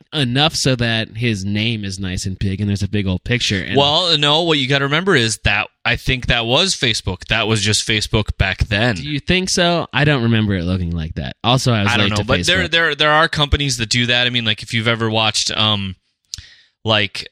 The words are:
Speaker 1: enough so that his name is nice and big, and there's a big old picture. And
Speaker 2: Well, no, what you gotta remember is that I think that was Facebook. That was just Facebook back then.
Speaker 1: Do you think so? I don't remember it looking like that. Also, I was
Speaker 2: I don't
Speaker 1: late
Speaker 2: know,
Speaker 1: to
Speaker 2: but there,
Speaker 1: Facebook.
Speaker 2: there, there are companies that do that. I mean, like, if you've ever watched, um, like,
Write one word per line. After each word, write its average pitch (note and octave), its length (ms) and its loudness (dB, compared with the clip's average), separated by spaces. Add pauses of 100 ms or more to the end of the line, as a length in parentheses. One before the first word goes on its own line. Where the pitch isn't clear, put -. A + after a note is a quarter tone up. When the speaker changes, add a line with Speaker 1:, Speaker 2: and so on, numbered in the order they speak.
(120)
Speaker 1:
enough C#3+ 420 0
so C3 220 0
that A2+ 400 -2
his A2 280 -2
name G#2 400 -2
is F#2+ 140 -8
nice F#2 260 -6
and F#2 140 -6
big, F#2+ 220 -2
and G#2 80 0
there's G2+ 160 0
a F#2 40 -2
big G#2 160 -2
old F#2 200 -2
picture. A2 360 -2
And - 160 -4
Speaker 2:
Well, D#3 400 2
no, D3 280 2
what D#3+ 140 2
you B2+ 100 0
gotta C#3 160 2
remember E3 320 2
is A2 220 0
that G#2 280 0 (180)
I A#2 120 0
think B2 300 -4
that A#2+ 200 0
was D#3+ 300 2
Facebook. G#2 540 -2
That A2 180 2
was A2 140 2
just G#2 260 0
Facebook G#2+ 500 0
back F#2+ 200 0 (100)
then. A2 260 0
Speaker 1:
Do E2 160 -6
you D3 80 -4
think F3+ 320 0
so? E3+ 420 0
I C#3 120 0
don't D3 180 2
remember A2 320 2
it F2+ 80 0
looking F2+ 300 -2
like E2 240 -6
that. C2 260 -6
Also, B2+ 300 2
I G#2+ 100 2
was G#2 100 2
Speaker 2:
I A#2+ 40 2
don't - 80 2
Speaker 1:
late - 60 0
Speaker 2:
know, A2 80 -2
Speaker 1:
to G#2 60 0
Speaker 2:
but C#3 220 0
there, F3+ 140 2
Speaker 1:
Facebook. F3 100 -2
Speaker 2:
there, E3 240 2
there D3+ 160 2
are D#3 180 4
companies C#3+ 500 0
that A2+ 100 -2
do B2 180 2
that. B2 220 2
I - 20 -2
mean, A#2+ 140 -2
like, G#2+ 180 -2
if - 100 -10
you've A2+ 140 -2
ever A2+ 240 0
watched, A2 400 0
um, G2+ 460 -2 (880)
like, G#2 480 0